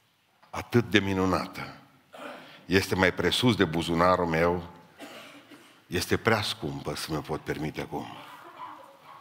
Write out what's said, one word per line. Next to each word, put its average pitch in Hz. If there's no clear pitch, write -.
atât 98
de 104
minunată, 92
este 95
mai 92
presus 104
de 101
buzunarul 85
meu, 87
este 87
prea 107
scumpă 73
să -
mă 76
pot 73
permite 73
acum. 71